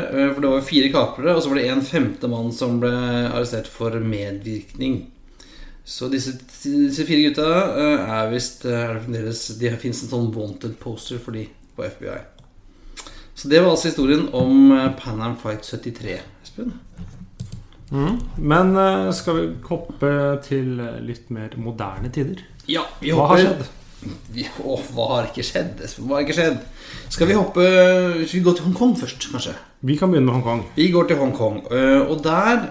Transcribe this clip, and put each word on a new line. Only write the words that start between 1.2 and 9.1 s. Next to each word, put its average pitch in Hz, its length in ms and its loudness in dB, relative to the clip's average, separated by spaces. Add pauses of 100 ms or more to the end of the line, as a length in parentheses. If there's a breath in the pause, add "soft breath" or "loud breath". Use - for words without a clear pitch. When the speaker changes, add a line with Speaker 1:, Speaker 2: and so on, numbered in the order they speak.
Speaker 1:
og 160 60 2
så 151 80 -2
var 139 100 2
det 123 100 0
en 131 160 0
femte 123 440 -2
mann 117 220 -4
som 120 300 -2
ble 120 120 2 (320)
arrestert 120 440 -4
for 117 320 -6
medvirkning. 107 1040 -6 (800 loud breath)
Så - 240 -8
disse, 131 280 -4 (240)
disse 143 440 0
fire 151 260 4
gutta, 151 180 0 (320)
eh, 101 380 0
er 110 140 0
visst, 120 320 -6
eh, 120 120 -2
er 117 160 -2
det 110 120 -8
fremdeles, 113 380 -6 (160)